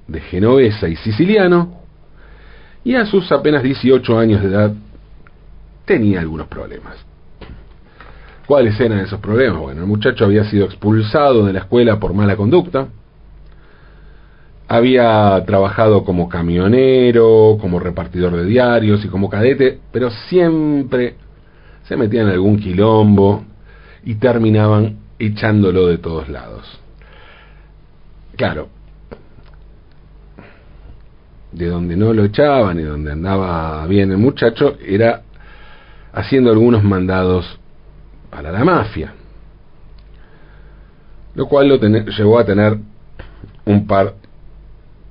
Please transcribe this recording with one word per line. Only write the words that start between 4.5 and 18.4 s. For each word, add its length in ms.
tenía 340
algunos 280
problemas. 480
¿Cuáles 340
eran 200
esos 200
problemas? 420
Bueno, 200
el 60
muchacho 380
había 200
sido 200
expulsado 800
de 80
la 60
escuela 400
por 140
mala 220
conducta, 520
había 760
trabajado 580
como 260
camionero, 1300
como 200
repartidor 560
de 100